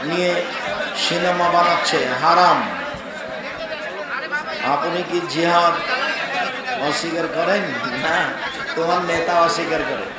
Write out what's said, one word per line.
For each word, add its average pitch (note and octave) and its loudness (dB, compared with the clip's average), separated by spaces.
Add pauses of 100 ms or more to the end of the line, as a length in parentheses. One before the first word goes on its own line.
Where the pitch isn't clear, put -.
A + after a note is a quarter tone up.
নিয়ে F3+ 2 (640)
সিনেমা F3 2
বানাচ্ছে, E3+ 2 (220)
হারাম। E3+ 6 (2000)
আপনি E3+ 0
কি F3 2
জিহাদ E3+ 4 (1080)
অস্বীকার D#3+ -2
করেন? F3+ 0 (380)
না, D#3+ 0 (580)
তোমার E3+ 2
নেতা E3+ 0
অস্বীকার E3 4
করে। C#3 -2 (140)